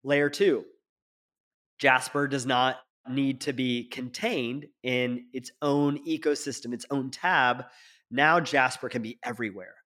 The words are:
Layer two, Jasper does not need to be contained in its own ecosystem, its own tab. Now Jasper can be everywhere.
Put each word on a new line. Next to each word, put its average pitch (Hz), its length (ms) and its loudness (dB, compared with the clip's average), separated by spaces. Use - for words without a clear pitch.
Layer 143 260 4
two, 147 340 2
Jasper 139 500 2
does 131 180 -2
not 131 300 2
need 135 320 0
to 147 120 -4
be 123 360 -2
contained 127 800 -6
in 123 480 -2
its 127 180 -10
own 143 460 2
ecosystem, 147 680 -2
its 120 180 -10
own 135 200 -4
tab. 131 540 2
Now 151 280 4
Jasper 131 500 0
can 120 140 -4
be 113 220 -10
everywhere. 101 500 -8